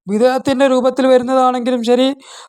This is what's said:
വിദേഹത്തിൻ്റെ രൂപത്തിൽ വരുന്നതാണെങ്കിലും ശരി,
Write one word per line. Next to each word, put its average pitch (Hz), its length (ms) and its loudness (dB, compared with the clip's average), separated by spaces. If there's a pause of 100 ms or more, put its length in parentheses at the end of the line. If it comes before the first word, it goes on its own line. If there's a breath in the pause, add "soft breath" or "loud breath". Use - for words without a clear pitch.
(100)
വിദേഹത്തിൻ്റെ 254 640 0
രൂപത്തിൽ 254 400 0
വരുന്നതാണെങ്കിലും 254 760 0
ശരി, 247 180 2 (420 loud breath)